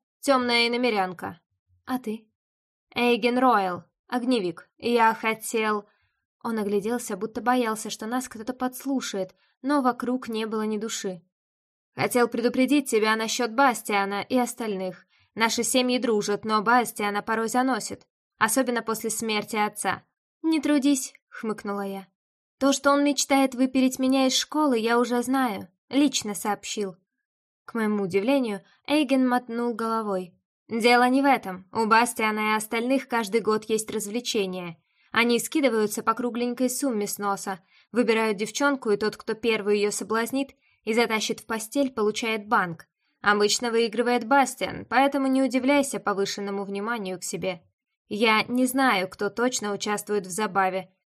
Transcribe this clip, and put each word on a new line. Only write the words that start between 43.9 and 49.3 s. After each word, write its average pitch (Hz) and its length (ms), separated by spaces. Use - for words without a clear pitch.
Бастиан, 240 580
поэтому 269 420
не 269 160
удивляйся 262 560
повышенному 202 640
вниманию 196 560
к - 40
себе. 175 380
Я 214 360
не 254 220
знаю, 254 420
кто 202 220
точно 226 440